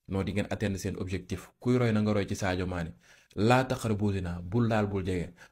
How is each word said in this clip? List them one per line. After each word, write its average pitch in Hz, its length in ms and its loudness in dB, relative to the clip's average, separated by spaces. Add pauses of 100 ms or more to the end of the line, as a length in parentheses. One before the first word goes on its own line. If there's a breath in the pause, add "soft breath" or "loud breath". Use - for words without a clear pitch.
Noo 95 160 -2
di 90 100 -4
ngeen 101 160 -2
atteindre 101 300 -2
seen 92 180 -4
objectif. 92 520 -6 (100)
Kuy 123 180 2
roy 120 140 4
na 107 100 4
nga 107 120 2
roy 101 140 0
ci 104 80 -4
Sadio 92 320 0
Mané. 87 260 -4 (420 loud breath)
Laa 123 300 4
taqrabu 107 480 0
zina, 87 280 -4
bul 113 280 0
laal, 107 180 2
bul 95 180 -2
jege. 90 280 -2 (180 loud breath)